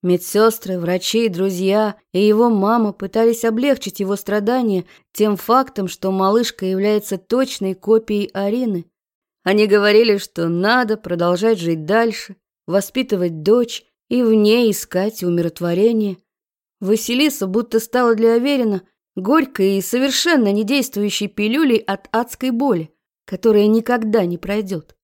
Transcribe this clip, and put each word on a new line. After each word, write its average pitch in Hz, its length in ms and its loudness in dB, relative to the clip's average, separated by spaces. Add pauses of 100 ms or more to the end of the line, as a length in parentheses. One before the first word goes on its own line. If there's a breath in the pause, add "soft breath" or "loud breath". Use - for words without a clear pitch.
Медсёстры, 185 720 0
врачи, 180 500 -2
друзья 190 680 -2 (160)
и 180 60 0
его 214 300 4
мама 214 440 2
пытались 226 500 0
облегчить 233 560 -2
его 196 160 -2
страдания 208 680 -2 (260 soft breath)
тем 208 260 0
фактом, 247 500 0
что 190 240 -6
малышка 196 540 0
является 202 520 -2
точной 220 560 -2
копией 208 600 0
Арины. 202 520 -4 (580)
Они 208 220 2
говорили, 208 520 4
что 170 320 -6
надо 214 480 0
продолжать 180 640 0
жить 165 260 -4
дальше, 214 500 -2 (320)
воспитывать 180 720 -2
дочь 233 440 0 (240)
и 247 120 0
в 226 120 4
ней 220 360 4
искать 202 540 -4
умиротворение. 175 960 0 (600)
Василиса 226 680 -2
будто 220 320 -2
стала 240 340 0
для 226 200 4
Аверина 233 500 0 (320)
горькой 196 640 0
и - 20 -6
совершенно 262 680 0
недействующей 208 760 -2
пилюлей 233 500 0
от - 340 -6
адской 240 400 -4
боли, 226 420 -2 (320)
которая 208 420 2
никогда 220 580 0
не 175 120 -4
пройдёт. 190 680 -8